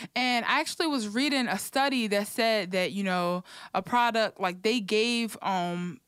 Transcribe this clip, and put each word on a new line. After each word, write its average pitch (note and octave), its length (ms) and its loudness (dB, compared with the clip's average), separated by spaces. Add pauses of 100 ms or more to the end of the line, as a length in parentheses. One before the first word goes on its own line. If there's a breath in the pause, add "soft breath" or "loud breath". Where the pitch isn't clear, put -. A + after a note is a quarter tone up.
(160 loud breath)
And B3 300 0
I B3+ 140 2
actually E4 260 -2
was C4+ 220 0
reading B3+ 400 0
a F#3 100 -2
study C4+ 480 0
that G3+ 220 0
said A3 460 0
that, F3+ 180 0
you G3 120 -4
know, F3+ 400 0 (300 loud breath)
a F#3+ 80 0
product, A3+ 580 0
like, F#3 220 -2
they A3+ 180 2
gave, A3 640 0
um, F3 680 -2